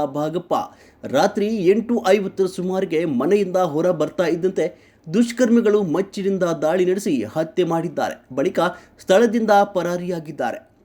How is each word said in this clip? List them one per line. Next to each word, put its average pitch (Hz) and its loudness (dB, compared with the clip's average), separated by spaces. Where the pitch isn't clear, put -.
ಭಾಗಪ್ಪ 151 -4
ರಾತ್ರಿ 202 2
ಎಂಟು 214 0
ಐವತ್ತರ 190 2
ಸುಮಾರಿಗೆ 180 -2
ಮನೆಯಿಂದ 175 0
ಹೊರ 170 0
ಬರ್ತಾ 156 -2
ಇದ್ದಂತೆ 175 -4
ದುಷ್ಕರ್ಮಿಗಳು 226 2
ಮಚ್ಚಿನಿಂದ 190 -2
ದಾಳಿ 165 0
ನಡೆಸಿ 180 0
ಹತ್ಯೆ 160 -2
ಮಾಡಿದ್ದಾರೆ. 165 -6
ಬಳಿಕ - -2
ಸ್ಥಳದಿಂದ 220 2
ಪರಾರಿಯಾಗಿದ್ದಾರೆ. 175 -2